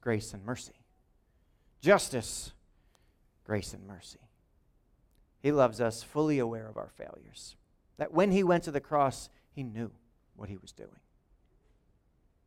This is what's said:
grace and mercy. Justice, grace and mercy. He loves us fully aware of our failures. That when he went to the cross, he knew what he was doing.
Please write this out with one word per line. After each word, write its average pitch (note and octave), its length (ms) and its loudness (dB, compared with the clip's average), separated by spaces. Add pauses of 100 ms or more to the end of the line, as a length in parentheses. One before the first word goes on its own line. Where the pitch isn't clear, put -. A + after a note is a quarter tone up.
grace A2 340 -2
and G2 100 -12
mercy. A#2 300 -10 (1040)
Justice, - 720 2 (920)
grace G#2 280 -4
and F#2+ 140 -16
mercy. - 420 -20 (1080)
He C#3+ 140 0
loves B2 280 4
us A2+ 220 0
fully D3+ 380 0
aware A2+ 260 -4
of G#2+ 100 -12
our - 120 -10
failures. - 680 -18 (400)
That - 160 -4
when F#3 200 6
he G3 100 6
went F3 220 4
to D#3+ 80 -6
the C#3+ 80 0
cross, C#3 500 2 (220)
he C#3+ 100 -8
knew A2+ 300 -8 (420)
what G2+ 140 -12
he G2 80 -10
was F#2+ 160 -18
doing. - 280 -20 (1500)